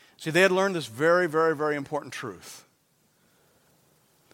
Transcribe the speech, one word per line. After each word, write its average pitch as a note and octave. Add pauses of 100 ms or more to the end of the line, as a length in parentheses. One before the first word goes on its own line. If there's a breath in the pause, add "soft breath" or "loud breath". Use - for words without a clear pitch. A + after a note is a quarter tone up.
(160 soft breath)
See, -
they D#3+
had F#3+
learned F#3+
this D3+
very, E3
very, D#3+
very D3
important C#3+
truth, - (1700 soft breath)